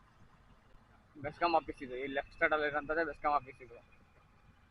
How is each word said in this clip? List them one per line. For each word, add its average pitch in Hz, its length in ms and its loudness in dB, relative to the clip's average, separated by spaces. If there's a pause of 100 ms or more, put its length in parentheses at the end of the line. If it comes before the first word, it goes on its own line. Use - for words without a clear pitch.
(1160)
ಬೆಸ್ಕಾಂ 151 400 -2
ಆಫೀಸ್ 151 280 0
ಇದು. 123 120 -8
ಈ 131 120 -6
ಲೆಫ್ಟ್ 139 320 -4
ಸೈಡ್ 156 140 4
ಅಲ್ಲಿ 151 140 2
ಇರೋಂಥದ್ದೇ 151 360 -2
ಬೆಸ್ಕಾಂ 147 300 -2
ಆಫೀಸ್ 135 280 -2
ಇದು. 120 160 -18 (920)